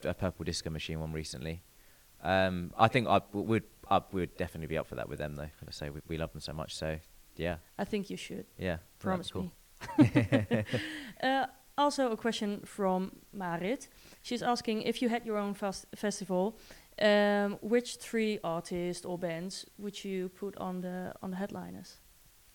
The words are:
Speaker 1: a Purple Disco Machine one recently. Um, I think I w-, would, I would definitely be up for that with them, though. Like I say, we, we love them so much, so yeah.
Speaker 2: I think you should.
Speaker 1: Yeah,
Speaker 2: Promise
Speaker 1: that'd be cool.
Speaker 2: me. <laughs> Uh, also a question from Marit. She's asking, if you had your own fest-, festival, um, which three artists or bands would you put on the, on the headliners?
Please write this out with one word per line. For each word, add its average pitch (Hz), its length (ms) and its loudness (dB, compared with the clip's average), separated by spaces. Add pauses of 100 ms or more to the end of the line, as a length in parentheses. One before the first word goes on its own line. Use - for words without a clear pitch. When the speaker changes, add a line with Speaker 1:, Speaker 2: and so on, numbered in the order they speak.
Speaker 1:
a 87 100 0
Purple 87 320 -2
Disco 85 240 -4
Machine 80 300 -4
one 78 140 -4
recently. 78 500 -6 (580)
Um, 92 560 4
I 113 120 8
think 113 180 4
I 95 120 6
w-, 101 260 -2
would, 110 180 2 (260)
I 95 120 6 (100)
would 90 240 0
definitely 80 320 -4
be 80 100 -2
up 76 100 0
for - 80 -10
that 58 120 -4
with 69 120 -6
them, 76 180 -4
though. 71 60 -6
Like - 260 -12
I - 20 -14
say, 73 180 -8
we, 73 200 -8
we 80 80 -2
love 80 160 -4
them 76 80 -12
so 73 100 -8
much, 76 240 -6
so 80 240 -4 (380)
yeah. 82 180 -2 (220)
Speaker 2:
I 196 80 -4
think 202 240 -4
you 180 80 -8
should. 180 280 -10 (120)
Speaker 1:
Yeah, 87 220 -2 (200)
Speaker 2:
Promise 87 320 -4
Speaker 1:
that'd 90 180 -4 (480)
be 113 520 6
cool. - 100 2
Speaker 2:
me. 104 60 -2 (580)
<laughs> - 0 -
Uh, 262 220 2 (320)
also 277 340 4
a 220 60 0
question 214 480 0
from 185 480 2 (180)
Marit. 185 560 -2 (340)
She's 240 220 -4
asking, 233 380 2
if - 200 0
you 254 60 4
had 233 180 0
your 220 120 0
own 202 160 0
fest-, 196 320 -4 (100)
festival, 196 640 0 (440)
um, 208 600 6
which 240 340 2
three 220 480 0
artists 175 640 -2
or 180 120 -4
bands 175 480 -6 (120)
would 202 260 -8
you 190 240 -2
put 196 300 -8
on 185 240 -4
the, 180 400 -6
on 190 100 -6
the 185 60 -4
headliners? 190 640 -8 (540)